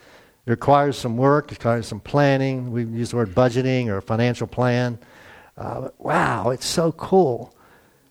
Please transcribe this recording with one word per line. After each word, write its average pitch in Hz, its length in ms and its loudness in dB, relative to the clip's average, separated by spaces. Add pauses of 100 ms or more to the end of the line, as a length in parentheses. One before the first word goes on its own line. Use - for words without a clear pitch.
(460)
It - 40 -2
requires 139 480 2
some 117 200 -4
work. 143 340 2
It - 80 -14
requires 117 280 -2
some 107 120 -10
planning. 135 720 0
We 117 140 -4
use 113 260 -6
the 117 60 -4
word 101 180 -2
budgeting 127 520 2
or 98 140 -2
financial 117 460 -2
plan. 123 500 0 (600)
Uh, 117 240 -10
but - 180 -14
wow, 127 500 -2
it's 127 160 -4
so 165 280 0
cool 160 600 0 (560)